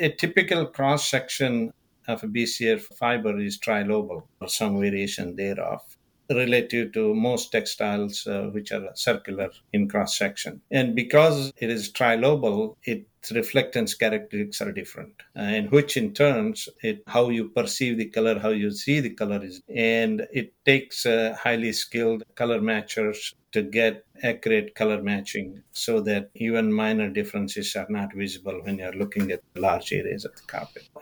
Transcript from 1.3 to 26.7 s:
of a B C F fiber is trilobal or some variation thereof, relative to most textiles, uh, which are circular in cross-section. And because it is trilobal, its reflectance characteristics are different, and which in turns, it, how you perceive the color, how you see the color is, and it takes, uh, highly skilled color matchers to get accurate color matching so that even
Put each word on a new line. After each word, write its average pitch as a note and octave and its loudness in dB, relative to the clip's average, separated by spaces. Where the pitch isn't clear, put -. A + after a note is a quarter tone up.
of A2+ -4
a - -8
B A2+ 0
C A2 0
F G#2 2
fiber A2 0
is G2+ -4
trilobal G#2 0
or - -8
some G#2 0
variation G2 -2
thereof, G2 -4
relative A#2+ 2
to G#2+ 2
most A#2+ 0
textiles, G#2 -2
uh, G2+ -4
which G#2 -6
are G2 -6
circular G2 -2
in G2+ 2
cross-section. G2+ -2
And C3 2
because C#3 4
it A2+ -2
is G#2+ -4
trilobal, A#2 2
its - -8
reflectance A#2 0
characteristics G#2 -2
are G#2 -6
different, F2+ -12
and G#2 -2
which C#3+ 6
in G#2+ 0
turns, A2+ 2
it, G#2+ -4
how A#2+ 4
you A2+ 0
perceive A#2+ -2
the G#2+ -4
color, A2 2
how A2 0
you G#2 2
see C#3 0
the B2+ -2
color G2+ -2
is, F#2 -14
and A2+ 2
it B2 -4
takes, C3+ 4
uh, A2+ 4
highly A#2 2
skilled A2+ -2
color A#2 0
matchers G#2+ -2
to A2 2
get A2 2
accurate A2+ 0
color A2 2
matching - -4
so A2+ 0
that G2+ -2
even A2+ 0